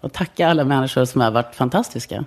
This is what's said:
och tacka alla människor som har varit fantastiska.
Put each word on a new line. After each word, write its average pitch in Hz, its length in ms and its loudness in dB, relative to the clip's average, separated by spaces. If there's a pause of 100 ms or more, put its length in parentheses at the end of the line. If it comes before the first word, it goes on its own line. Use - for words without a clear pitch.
och 139 120 -10
tacka 170 360 -2
alla 160 140 2
människor 131 420 2
som 127 160 0
har 113 100 2
varit 120 240 0
fantastiska. 135 720 -2